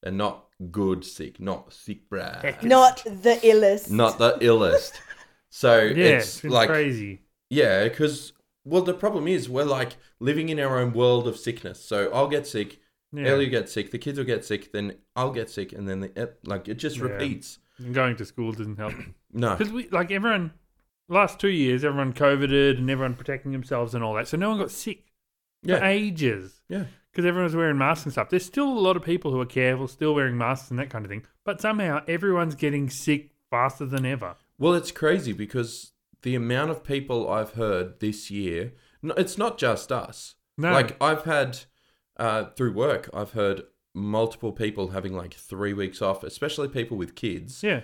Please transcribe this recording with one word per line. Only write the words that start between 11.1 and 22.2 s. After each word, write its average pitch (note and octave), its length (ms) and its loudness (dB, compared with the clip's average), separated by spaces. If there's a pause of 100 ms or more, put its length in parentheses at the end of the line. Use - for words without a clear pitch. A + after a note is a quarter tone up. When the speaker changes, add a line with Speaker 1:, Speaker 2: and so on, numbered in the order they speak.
Speaker 1:
of A2 100 -4
sickness. - 460 -8
So G2+ 300 0
I'll C#3 140 2
get C#3+ 180 -2
sick, G#2 340 -6 (320)
Speaker 2:
Yeah. D3 180 -8
Speaker 1:
Ellie C#3 160 4
will A#2+ 60 -2
get A2+ 180 0
sick, G2+ 220 -6
the G2 60 -8
kids C#3 220 -8
will B2+ 60 -4
get A2 200 -2
sick, - 280 -6
then G2+ 240 -6 (180)
I'll C3 160 -2
get A2+ 180 -6
sick, G2 240 -10
and G2 160 -8
then F#2+ 120 -6
the, G2 200 -8
it, - 220 -8
like, G2 240 -6
it - 80 -8
just C3+ 220 -6
Speaker 2:
Yeah. G#2+ 220 -6 (600)
And B2 160 -8
going B2+ 220 0
to A2 80 -8
school A2+ 260 -6
doesn't A2 260 -8
help. G#2+ 160 -8 (200)
Speaker 1:
<clears throat> - 200 -20
No. A#2 220 0
Speaker 2:
'Cause G#3 160 -2
we, A#3+ 180 -8
like, F3+ 220 0
everyone, G3 420 0 (560)
last F#3+ 300 2
two G3+ 100 2
years, C3+ 340 2
everyone C#3 300 0
covided C#3 640 4